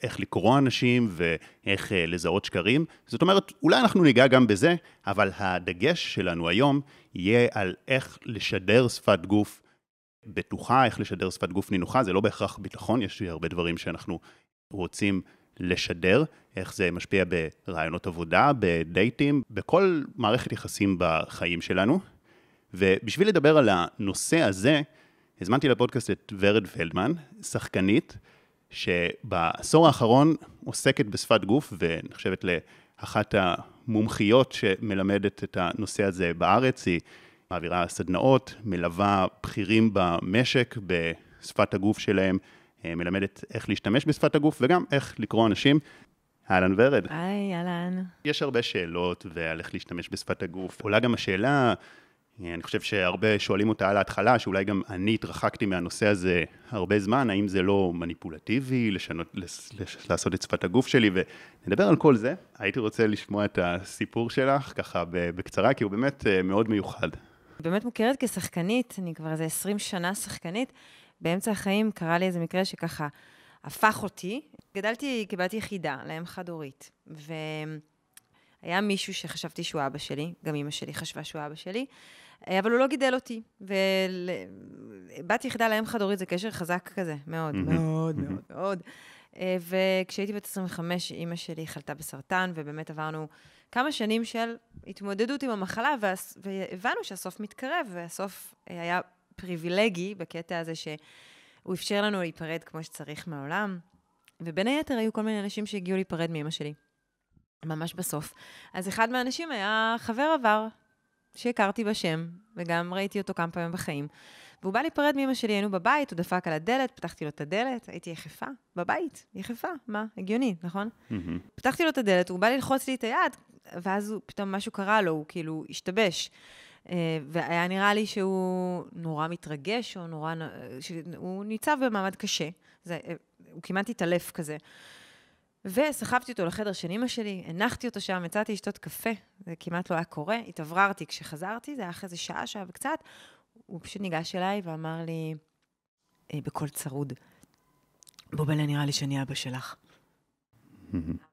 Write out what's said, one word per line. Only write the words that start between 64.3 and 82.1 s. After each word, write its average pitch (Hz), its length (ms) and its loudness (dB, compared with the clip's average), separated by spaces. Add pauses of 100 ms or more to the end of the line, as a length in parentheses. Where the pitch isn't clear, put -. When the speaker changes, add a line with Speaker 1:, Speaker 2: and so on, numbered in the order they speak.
Speaker 1:
ככה 92 300 -2
ב-, 87 300 -2
בקצרה, 98 380 2
כי 117 100 -2
הוא 98 80 0
באמת, 127 360 -2
אה, 92 140 6
מאוד 101 280 2
מיוחד. 98 400 0 (500)
Speaker 2:
באמת 185 260 -2
מוכרת 240 380 0
כשחקנית, 202 760 -2
אני 175 140 -6
כבר 156 180 -8
איזה 160 140 -2
עשרים 202 340 -4
שנה 185 360 -4
שחקנית. 196 580 -6 (480)
באמצע 180 300 0
החיים 202 400 0
קרה 170 260 0
לי 180 80 0
איזה 175 140 0
מקרה 175 260 0
שככה - 420 -6 (560)
הפך 214 400 2
אותי. 208 380 -8 (340)
גדלתי 226 540 -2
כבת 180 240 -4
יחידה, 170 440 -6 (100)
לאם 160 180 -8
חד-הורית, 165 640 -12 (160)
והיה 156 1700 -10
מישהו 196 320 -2
שחשבתי 160 500 -8
שהוא 160 220 -4
אבא 139 120 -4
שלי, 151 360 -6 (120)
גם 156 100 -4
אמא 147 160 -6
שלי - 220 -10
חשבה 156 300 -8
שהוא 151 220 -10
אבא 147 100 -12
שלי, 214 300 -8 (640)